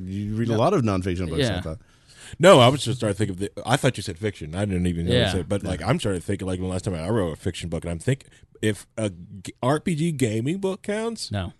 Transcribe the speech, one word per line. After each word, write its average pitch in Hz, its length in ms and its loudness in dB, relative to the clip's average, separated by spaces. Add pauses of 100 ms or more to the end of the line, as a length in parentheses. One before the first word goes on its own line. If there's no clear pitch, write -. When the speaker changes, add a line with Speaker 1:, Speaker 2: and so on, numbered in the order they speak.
Speaker 1:
you 101 320 -4
read 117 140 0
a 113 40 0
Speaker 2:
No. 107 40 2
Speaker 1:
lot 151 160 4
of 170 80 2
nonfiction 92 480 0
books, 131 180 0
I 101 60 -2
Speaker 2:
Yeah. 90 80 -4
Speaker 1:
thought. 80 180 -8 (580)
Speaker 3:
No, 160 220 10
I 120 80 10
was 139 160 2
just 135 160 -2
starting 107 160 0
to - 20 -6
think 104 140 0
of 90 60 -8
the, 95 140 -4 (140)
I 127 120 2
thought 131 200 2
you 101 60 -8
said 87 160 -8
fiction. 95 340 -6
I 98 120 -2
didn't 90 200 0
even 85 200 0
notice 117 280 2
Speaker 2:
Yeah. 95 60 -2
Speaker 3:
it. 76 100 -6
But, 101 140 -2
Speaker 1:
Yeah. 95 60 -4
Speaker 3:
like, 90 120 -4
I'm 127 180 0
starting 95 220 -2
to - 60 -14
think, 98 140 -2
like, 92 180 -4
when 92 80 -4
the 92 60 -4
last 92 100 -4
time 98 100 -4
I 82 160 -4
wrote 98 220 0
a 71 60 -8
fiction 87 320 -6
book, 80 160 -6
and 85 60 -6
I'm 85 80 -6
think - 260 -4 (360)
if 107 240 -2 (120)
a 107 120 -2
g-, 92 440 -14 (100)
R 147 160 2
P 175 160 -2
G 165 160 0
gaming 127 480 -2
book 190 240 -4
counts? 220 480 -6
Speaker 2:
No. 95 280 -6